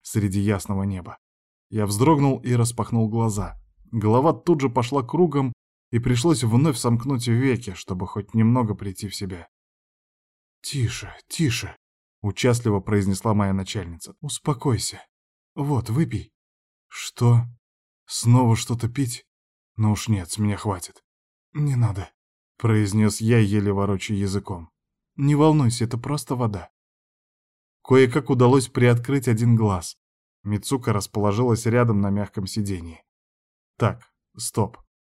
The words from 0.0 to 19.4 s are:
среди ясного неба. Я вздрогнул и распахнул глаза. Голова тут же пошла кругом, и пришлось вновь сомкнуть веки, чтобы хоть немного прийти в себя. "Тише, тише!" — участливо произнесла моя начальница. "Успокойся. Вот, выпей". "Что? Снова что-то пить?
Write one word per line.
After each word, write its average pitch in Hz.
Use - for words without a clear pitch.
среди 101
ясного 98
неба. 92
Я 107
вздрогнул 135
и 120
распахнул 113
глаза. 107
Голова 117
тут 165
же 135
пошла 123
кругом, 139
и 117
пришлось 123
вновь 127
сомкнуть 120
веки, 117
чтобы 92
хоть -
немного 113
прийти 98
в -
себя. 92
"Тише, -
тише!" — 117
участливо 113
произнесла 101
моя 101
начальница. 92
"Успокойся. -
Вот, 139
выпей". 120
"Что? 120
Снова 120
что-то 117
пить? 120